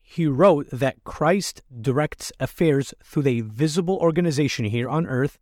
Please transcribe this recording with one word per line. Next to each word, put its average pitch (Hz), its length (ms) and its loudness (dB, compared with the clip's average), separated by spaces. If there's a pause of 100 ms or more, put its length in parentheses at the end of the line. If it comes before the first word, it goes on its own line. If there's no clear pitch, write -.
He - 280 -4
wrote 147 420 4
that 131 320 -4
Christ - 600 -2 (180)
directs 131 580 -4
affairs 139 640 0
through 143 240 -2
a 120 140 2
visible 156 560 -2
organization 151 680 0
here 117 220 -2
on 147 200 -2
earth 131 340 -2